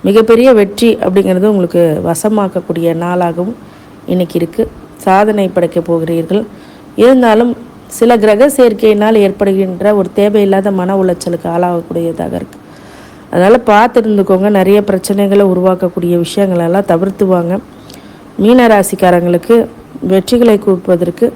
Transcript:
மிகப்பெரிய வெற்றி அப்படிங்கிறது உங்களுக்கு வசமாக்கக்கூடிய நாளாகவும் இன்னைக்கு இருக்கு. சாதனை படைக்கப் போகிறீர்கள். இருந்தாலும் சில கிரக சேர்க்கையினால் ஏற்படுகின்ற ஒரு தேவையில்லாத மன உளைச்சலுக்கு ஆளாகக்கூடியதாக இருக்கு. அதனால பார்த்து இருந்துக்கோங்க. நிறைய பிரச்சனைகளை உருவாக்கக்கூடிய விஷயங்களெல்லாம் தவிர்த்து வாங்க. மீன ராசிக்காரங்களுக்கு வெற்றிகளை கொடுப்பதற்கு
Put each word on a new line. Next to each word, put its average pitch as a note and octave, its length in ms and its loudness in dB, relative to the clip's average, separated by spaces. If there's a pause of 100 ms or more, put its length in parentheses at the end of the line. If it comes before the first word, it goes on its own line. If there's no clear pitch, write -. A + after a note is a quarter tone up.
மிகப்பெரிய A3+ 480 4
வெற்றி G#3 440 2
அப்படிங்கிறது F#3+ 580 0
உங்களுக்கு E3+ 500 0
வசமாக்கக்கூடிய F3 1000 -4
நாளாகவும் F3 500 -4 (520)
இன்னைக்கு F3+ 280 -4
இருக்கு. E3 340 -4 (280)
சாதனை G3+ 520 0
படைக்கப் F3 360 -2
போகிறீர்கள். E3+ 600 -4 (520)
இருந்தாலும் A#3+ 600 4 (300)
சில A#3 320 2
கிரக G#3+ 300 2
சேர்க்கையினால் A3 680 2
ஏற்படுகின்ற G3 800 0
ஒரு F#3+ 200 0
தேவையில்லாத G3+ 560 0
மன F#3+ 320 -2
உளைச்சலுக்கு F3 440 -4 (100)
ஆளாகக்கூடியதாக E3+ 840 -4
இருக்கு. - 200 -14 (720)
அதனால G3+ 280 2
பார்த்து A#3 420 2
இருந்துக்கோங்க. G3 480 0
நிறைய G3+ 380 2
பிரச்சனைகளை G3+ 680 0
உருவாக்கக்கூடிய F3+ 720 -2
விஷயங்களெல்லாம் F3+ 600 -2
தவிர்த்து F#3+ 420 -2
வாங்க. F3+ 320 -2 (840)
மீன A#3+ 240 4
ராசிக்காரங்களுக்கு F#3 1000 2 (420)
வெற்றிகளை G#3+ 500 2
கொடுப்பதற்கு F3+ 760 -2